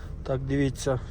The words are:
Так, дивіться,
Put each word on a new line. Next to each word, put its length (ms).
Так, 160
дивіться, 600